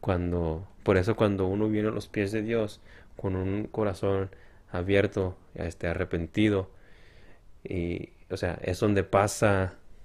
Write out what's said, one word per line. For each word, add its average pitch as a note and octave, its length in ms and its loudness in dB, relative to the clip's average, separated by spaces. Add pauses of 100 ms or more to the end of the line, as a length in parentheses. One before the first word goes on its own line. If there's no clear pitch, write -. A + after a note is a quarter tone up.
Cuando, F2 640 -2 (160)
por G2+ 140 4
eso F#2 200 4
cuando G2 300 2
uno G#2 220 0
viene G#2+ 200 0
a A2+ 40 -2
los G#2+ 160 -6
pies G#2 240 -2
de A2 100 -2
Dios A2 380 -2 (360)
con F#2+ 200 -4
un F#2+ 280 -2
corazón G2 680 -2 (420)
abierto, G2 640 2 (180)
este, E2+ 340 -6
arrepentido, F#2 800 0 (960)
y, F2 460 -4 (200)
o F#2 60 -4
sea, F2 260 -2
es F#2 180 -2
donde G2+ 240 4
pasa G2 680 2 (300)